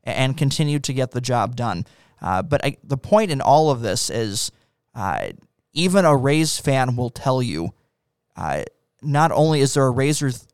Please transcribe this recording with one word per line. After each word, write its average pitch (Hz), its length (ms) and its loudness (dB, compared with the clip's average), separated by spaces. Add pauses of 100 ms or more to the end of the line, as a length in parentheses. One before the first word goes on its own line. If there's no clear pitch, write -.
a-, 120 40 -6
and 131 280 0
continue 147 420 0
to 139 140 -4
get 127 180 -2
the 123 100 -4
job 120 340 -2
done. 113 300 -4 (360)
Uh, 92 200 -2
but 139 220 -2
I, - 200 -4
the 139 140 -4
point 208 340 2
in 135 100 -2
all 151 300 4
of 120 100 -2
this 101 280 -2
is, 110 420 -4 (440)
uh, 64 340 -4 (440)
even 180 320 2
a 151 100 6
Rays 151 440 2
fan 131 360 0
will 123 140 -2
tell 131 320 -2
you, 85 320 -4 (640)
uh, 73 280 -4 (380)
not 147 300 2
only 156 300 4
is 135 120 2
there 139 120 2
a 127 60 2
razor 139 380 0
th-, 117 120 -6 (120)